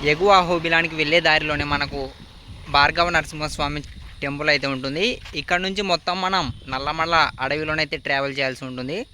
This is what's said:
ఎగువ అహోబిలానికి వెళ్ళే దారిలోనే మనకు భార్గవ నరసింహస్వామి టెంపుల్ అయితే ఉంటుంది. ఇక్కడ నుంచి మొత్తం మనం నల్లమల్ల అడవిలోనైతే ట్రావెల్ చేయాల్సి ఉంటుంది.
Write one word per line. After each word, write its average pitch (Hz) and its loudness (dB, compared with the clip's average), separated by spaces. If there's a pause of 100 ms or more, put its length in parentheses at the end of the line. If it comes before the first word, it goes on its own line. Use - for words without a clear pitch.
(120)
ఎగువ 180 4
అహోబిలానికి 165 2
వెళ్ళే 156 4
దారిలోనే 151 2
మనకు 143 -2 (720)
భార్గవ 147 4
నరసింహస్వామి 151 -2 (440)
టెంపుల్ 143 -2
అయితే 139 0
ఉంటుంది. 135 -2 (360)
ఇక్కడ 175 0
నుంచి 196 -2 (100)
మొత్తం 175 0 (100)
మనం 185 2 (280)
నల్లమల్ల 156 -2 (280)
అడవిలోనైతే 156 -2
ట్రావెల్ 139 -2
చేయాల్సి 131 -2
ఉంటుంది. 127 -8 (160)